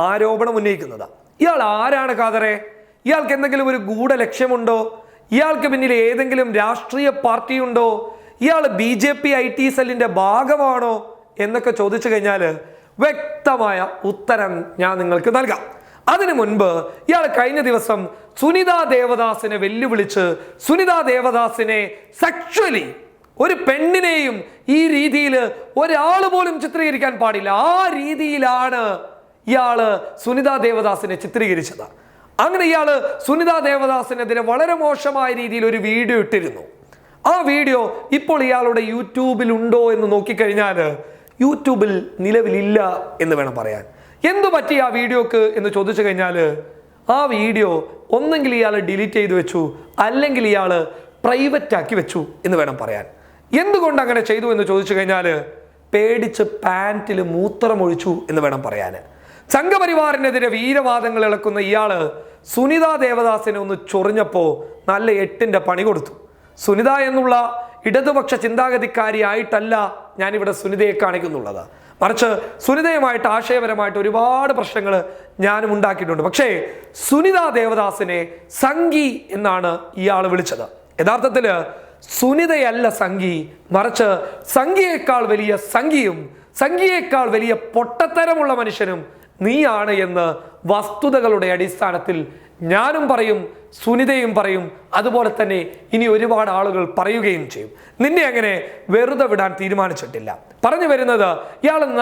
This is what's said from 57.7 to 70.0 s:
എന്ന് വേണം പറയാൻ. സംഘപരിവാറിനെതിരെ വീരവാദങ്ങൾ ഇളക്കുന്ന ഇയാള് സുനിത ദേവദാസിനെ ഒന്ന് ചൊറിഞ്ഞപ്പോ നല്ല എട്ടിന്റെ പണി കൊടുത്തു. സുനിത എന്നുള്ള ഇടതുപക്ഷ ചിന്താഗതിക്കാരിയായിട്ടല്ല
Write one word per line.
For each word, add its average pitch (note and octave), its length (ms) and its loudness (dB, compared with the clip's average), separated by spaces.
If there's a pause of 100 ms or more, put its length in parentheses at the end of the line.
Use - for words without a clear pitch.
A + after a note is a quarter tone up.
എന്ന് D#3 160 0
വേണം C3+ 220 -2
പറയാൻ. G2 280 -6 (600)
സംഘപരിവാറിനെതിരെ D4 1000 2
വീരവാദങ്ങൾ A#3+ 720 0
ഇളക്കുന്ന G#3 400 -2
ഇയാള് G#3 300 0 (560)
സുനിത D#4 320 2 (180)
ദേവദാസിനെ A3 600 0
ഒന്ന് G3 120 -6 (160)
ചൊറിഞ്ഞപ്പോ G3 520 0 (460)
നല്ല G#3 160 0 (180)
എട്ടിന്റെ G3+ 440 0
പണി F3+ 200 0
കൊടുത്തു. E3 240 -4 (520)
സുനിത A3 260 4 (180)
എന്നുള്ള B3+ 260 2 (540)
ഇടതുപക്ഷ C4+ 440 2 (100)
ചിന്താഗതിക്കാരിയായിട്ടല്ല A3+ 1300 -2 (480)